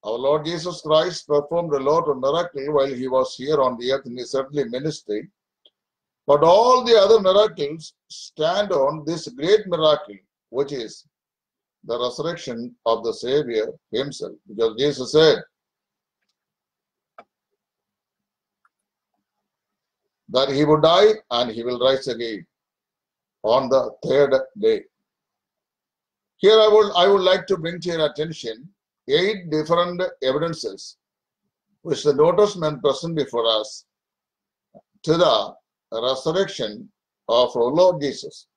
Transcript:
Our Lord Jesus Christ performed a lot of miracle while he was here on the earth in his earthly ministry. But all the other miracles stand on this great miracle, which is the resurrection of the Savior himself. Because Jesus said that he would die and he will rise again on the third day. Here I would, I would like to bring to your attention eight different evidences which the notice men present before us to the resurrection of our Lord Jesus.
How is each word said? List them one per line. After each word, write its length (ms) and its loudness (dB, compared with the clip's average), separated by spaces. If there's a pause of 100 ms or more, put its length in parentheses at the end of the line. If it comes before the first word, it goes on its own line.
Our 140 -6
Lord 280 0
Jesus 360 -8
Christ 460 0
performed 460 0
a 60 0
lot 280 0
of 120 -2
miracle 540 -4
while 200 2
he 140 -8
was 280 -2
here 240 -2
on 200 0
the 120 -4
earth 140 -4
in 100 -14
his 200 -10
earthly 300 -4
ministry. 640 -8 (1000)
But 160 4
all 400 6
the 120 4
other 240 6
miracles 760 0 (160)
stand 640 -4
on 340 -2
this 240 -8
great 360 0
miracle, 520 0 (320)
which 240 -4
is 320 -12 (800)
the 120 -6
resurrection 760 -8 (100)
of 180 0
the 100 -4
Savior 580 -4 (200)
himself. 420 -8 (140)
Because 300 -4
Jesus 360 -4
said 260 6 (4000)
that 200 0
he 160 2
would 180 4
die 300 6 (180)
and 180 -2
he 140 -10
will 160 -4
rise 280 2
again 380 -6 (1000)
on 260 2
the 220 2 (140)
third 280 4 (260)
day. 240 2 (1600)
Here 200 6
I 80 6
would, 280 6
I 120 6
would 140 4
like 260 2
to 100 -2
bring 220 -8
to 100 -6
your 160 -2
attention 640 -8 (380)
eight 420 -2
different 520 -2 (200)
evidences 760 -6 (840)
which 220 -6
the 100 2
notice 440 2
men 240 -4
present 340 -2
before 320 -2
us 380 -4 (1160)
to 120 2
the 400 2 (380)
resurrection 960 -4 (400)
of 260 2
our 160 0
Lord 300 2
Jesus. 560 -10